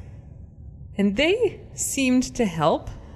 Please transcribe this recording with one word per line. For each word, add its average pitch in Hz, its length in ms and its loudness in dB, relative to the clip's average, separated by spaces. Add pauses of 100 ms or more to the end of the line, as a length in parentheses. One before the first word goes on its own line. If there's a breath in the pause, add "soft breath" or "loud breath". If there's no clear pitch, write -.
(960 loud breath)
And 202 180 4
they 370 440 2 (140)
seemed 254 500 2 (120)
to 240 100 2
help. 170 440 2 (260 loud breath)